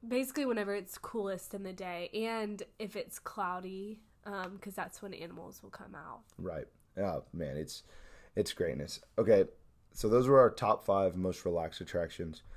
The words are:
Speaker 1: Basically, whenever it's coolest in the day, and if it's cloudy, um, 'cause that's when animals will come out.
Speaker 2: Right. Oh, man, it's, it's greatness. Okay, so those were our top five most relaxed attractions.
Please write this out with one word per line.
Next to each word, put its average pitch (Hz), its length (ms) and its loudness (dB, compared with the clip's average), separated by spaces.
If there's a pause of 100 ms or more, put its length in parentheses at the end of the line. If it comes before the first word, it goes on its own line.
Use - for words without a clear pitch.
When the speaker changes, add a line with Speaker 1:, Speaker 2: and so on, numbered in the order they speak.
Speaker 1:
Basically, 262 380 -2
whenever 208 280 -2
it's 196 240 -8
coolest 196 560 -6
in 196 100 -8
the 185 100 -8
day, 180 400 -8
and 220 500 -4 (160)
if 214 160 -8
it's - 240 -8
cloudy, 190 800 -6 (260)
um, 196 340 -8
'cause 196 160 -10
that's 185 260 -8
when 196 120 -10
animals - 480 -14
will 196 100 -20
come - 220 -16
out. 165 300 -14 (140)
Speaker 2:
Right. 82 320 -6 (260)
Oh, 90 380 -2
man, 73 240 -4
it's, - 260 -6 (540)
it's 104 160 0
greatness. 71 480 -2 (160)
Okay, 101 260 8 (500)
so - 140 -2
those 123 220 8
were 135 100 12
our 120 100 10
top - 360 2
five 98 320 4
most 92 260 -2
relaxed 85 380 -2
attractions. 85 600 -4 (140)